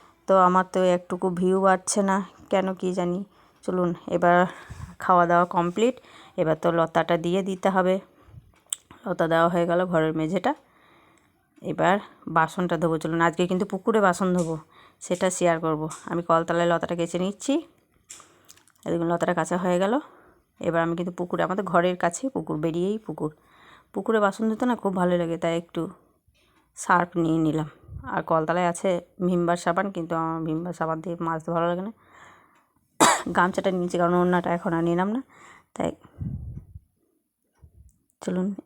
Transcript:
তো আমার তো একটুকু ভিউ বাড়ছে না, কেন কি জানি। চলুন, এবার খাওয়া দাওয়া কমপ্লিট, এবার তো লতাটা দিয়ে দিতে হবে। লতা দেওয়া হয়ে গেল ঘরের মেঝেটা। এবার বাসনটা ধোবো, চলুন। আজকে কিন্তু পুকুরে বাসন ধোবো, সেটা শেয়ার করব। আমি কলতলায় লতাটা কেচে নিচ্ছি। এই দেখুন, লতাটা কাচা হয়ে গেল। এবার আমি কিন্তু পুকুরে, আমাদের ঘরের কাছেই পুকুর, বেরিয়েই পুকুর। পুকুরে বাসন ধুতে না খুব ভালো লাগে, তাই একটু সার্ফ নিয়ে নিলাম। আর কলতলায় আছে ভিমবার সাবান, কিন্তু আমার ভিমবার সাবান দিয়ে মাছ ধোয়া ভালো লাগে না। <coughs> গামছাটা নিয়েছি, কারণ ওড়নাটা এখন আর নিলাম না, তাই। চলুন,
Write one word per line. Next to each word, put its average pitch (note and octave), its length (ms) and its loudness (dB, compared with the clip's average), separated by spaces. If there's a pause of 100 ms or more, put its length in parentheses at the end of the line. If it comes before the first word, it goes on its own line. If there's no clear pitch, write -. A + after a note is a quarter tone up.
(260)
তো F#3+ 120 6
আমার F#3 340 6
তো F#3 100 2
একটুকু F3+ 480 0
ভিউ F#3 300 0
বাড়ছে F#3+ 420 2
না, G3 220 0 (260)
কেন F#3+ 240 0
কি F#3 180 -4
জানি। F3+ 320 -2 (380)
চলুন, F3+ 320 -2 (120)
এবার F3 400 4 (520)
খাওয়া F3 280 4
দাওয়া F3 180 4
কমপ্লিট, F3+ 560 0 (360)
এবার D#3+ 260 0
তো E3+ 100 2
লতাটা E3 440 2
দিয়ে F3 260 0
দিতে F#3+ 260 -2
হবে। F#3 320 2 (1080)
লতা F3 220 0
দেওয়া E3 200 4
হয়ে E3+ 180 0
গেল F3+ 180 2
ঘরের D#3+ 300 0
মেঝেটা। F3+ 400 -2 (1080)
এবার E3 380 0 (300)
বাসনটা E3 500 0
ধোবো, D#3+ 200 0
চলুন। E3 220 -2
আজকে E3+ 260 2
কিন্তু F#3 200 -2
পুকুরে G#3+ 340 0
বাসন F#3 340 2
ধোবো, E3 240 -2 (420)
সেটা F#3 300 -2
শেয়ার E3+ 300 0
করব। D#3 280 -2 (180)
আমি E3+ 160 -4
কলতলায় E3+ 460 2
লতাটা E3+ 280 0
কেচে E3+ 220 -4
নিচ্ছি। G3+ 340 -4 (1300)
এই F3+ 80 -4
দেখুন, E3+ 140 -2
লতাটা F3 280 0
কাচা F3 220 -2
হয়ে F3+ 220 0
গেল। G#3 200 0 (640)
এবার E3 220 0
আমি E3 140 -2
কিন্তু F3 160 -6
পুকুরে, F3 300 -4
আমাদের F#3 220 -2
ঘরের F3+ 320 2
কাছেই F3+ 340 -2
পুকুর, D#3+ 260 -6
বেরিয়েই F3 420 -2
পুকুর। D#3 380 -10 (560)
পুকুরে G#3+ 280 0
বাসন G#3 280 0
ধুতে A3 180 -2
না A#3+ 100 0
খুব G3 200 -4
ভালো F3+ 220 2
লাগে, E3 200 -2
তাই E3+ 200 -2
একটু E3+ 320 -8 (840)
সার্ফ F3 400 2
নিয়ে D#3+ 220 2
নিলাম। D#3 300 0 (340)
আর A#3+ 200 -6
কলতলায় E3 460 2
আছে F3 320 -2 (260)
ভিমবার F3 300 2
সাবান, F3+ 340 -2
কিন্তু E3+ 240 -6
আমার D#3+ 300 -4
ভিমবার E3 280 -4
সাবান D#3+ 280 -4
দিয়ে E3+ 200 -8
মাছ D#3+ 260 -4
ধোয়া E3 140 -2
ভালো E3+ 80 0
লাগে F3 140 -2
না। A3 100 -10 (1080)
<coughs> - 360 2
গামছাটা F#3 340 2
নিয়েছি, F3 280 -2
কারণ F3 160 4
ওড়নাটা F3+ 360 2
এখন F3 220 -2
আর E3 120 0
নিলাম F3 280 0
না, C4 100 -4 (520)
তাই। - 180 -4 (2250)
চলুন, F#3 300 -4 (120)